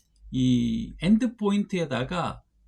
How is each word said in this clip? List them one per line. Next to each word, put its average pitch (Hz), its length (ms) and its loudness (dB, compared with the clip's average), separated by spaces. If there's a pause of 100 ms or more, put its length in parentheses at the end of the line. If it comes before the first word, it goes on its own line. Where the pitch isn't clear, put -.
(300)
이 120 720 0
엔드포인트에다가 175 1400 0 (240)